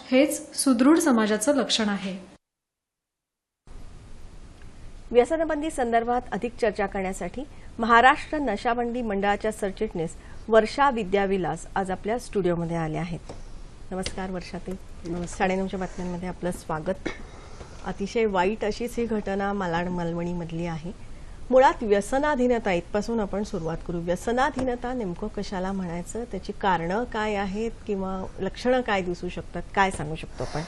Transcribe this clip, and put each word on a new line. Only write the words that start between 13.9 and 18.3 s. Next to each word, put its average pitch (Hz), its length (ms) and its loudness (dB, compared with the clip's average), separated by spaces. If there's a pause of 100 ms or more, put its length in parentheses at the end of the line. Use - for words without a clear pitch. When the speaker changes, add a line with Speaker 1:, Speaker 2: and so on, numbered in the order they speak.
Speaker 2:
नमस्कार 190 400 -4
वर्षाताई. 180 440 -8 (300)
Speaker 3:
नमस्कार. 175 220 -4
Speaker 2:
साडेनऊच्या 190 520 2
बातम्यांमध्ये 180 500 -4
आपलं 175 220 -4
स्वागत. 165 580 -4 (760)
अतिशय 202 380 0
वाईट 196 400 2